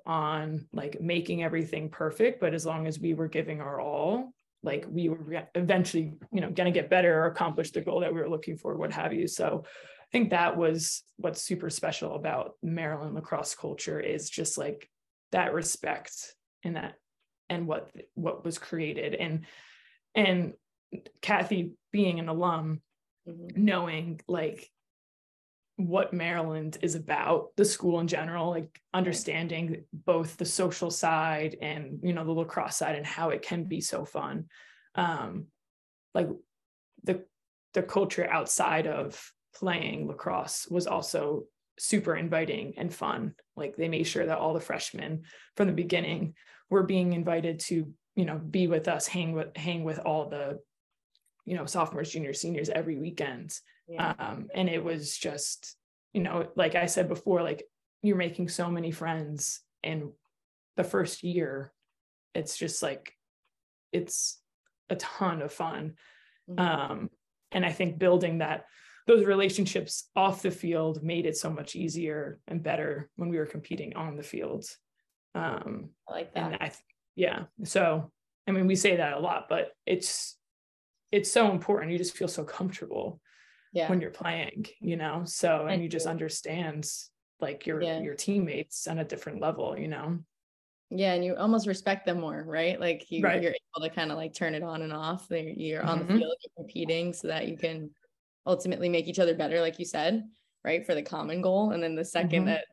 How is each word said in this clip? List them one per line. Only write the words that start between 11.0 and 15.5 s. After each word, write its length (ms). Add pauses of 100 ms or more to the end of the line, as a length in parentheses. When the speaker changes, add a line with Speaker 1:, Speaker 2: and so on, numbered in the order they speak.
Speaker 1:
what's 260
super 260
special 460
about 480
Maryland 520
lacrosse 400
culture, 460
is 300
just, 260
like, 320 (440)
that 200